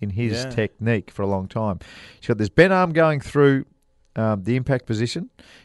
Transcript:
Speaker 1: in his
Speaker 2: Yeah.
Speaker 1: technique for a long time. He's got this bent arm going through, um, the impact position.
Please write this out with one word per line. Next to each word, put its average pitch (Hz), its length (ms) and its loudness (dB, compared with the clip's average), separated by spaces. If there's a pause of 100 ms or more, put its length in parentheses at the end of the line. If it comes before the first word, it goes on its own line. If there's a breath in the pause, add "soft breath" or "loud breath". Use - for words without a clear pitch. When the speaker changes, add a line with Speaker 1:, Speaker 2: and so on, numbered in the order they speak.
Speaker 1:
in 101 100 -6
his 110 220 -2 (100)
Speaker 2:
Yeah. 131 60 -10
Speaker 1:
technique 110 640 -2
for - 100 -10
a 98 60 -2
long 95 200 -2
time. 104 320 -4 (400 loud breath)
He's - 80 -10
got 117 120 0
this 107 100 0
bent 190 240 6
arm 180 180 2
going 156 280 2
through, 139 460 2 (500)
um, 110 280 -2
the 113 120 -2
impact 131 320 -2
position. 120 420 -4 (360 loud breath)